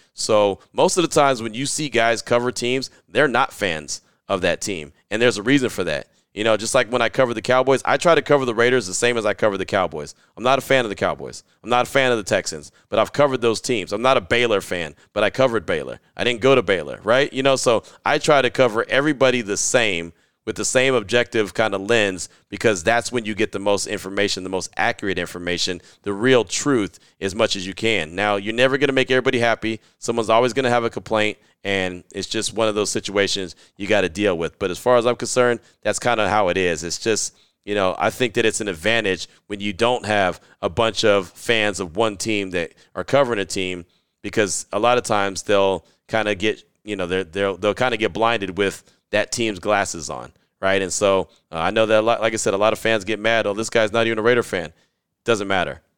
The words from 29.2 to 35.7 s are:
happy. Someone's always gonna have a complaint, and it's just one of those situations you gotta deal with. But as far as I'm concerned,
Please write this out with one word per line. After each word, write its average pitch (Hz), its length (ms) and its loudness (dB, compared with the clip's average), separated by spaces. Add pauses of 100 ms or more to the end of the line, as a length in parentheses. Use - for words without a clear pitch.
happy. 113 400 0 (220)
Someone's 117 300 -2
always 117 220 4
gonna 127 160 0
have 120 140 2
a 113 80 -2
complaint, 107 480 -2 (240)
and 92 400 -2 (100)
it's 95 140 -8
just - 280 -6
one 110 120 0
of 107 80 0
those 101 160 0
situations 98 640 -2 (220)
you 101 100 -10
gotta 98 220 4
deal 92 280 0
with. 80 220 -6
But 95 140 -2
as 85 80 -10
far 123 160 4
as 117 100 2
I'm 120 80 2
concerned, 120 460 0 (220)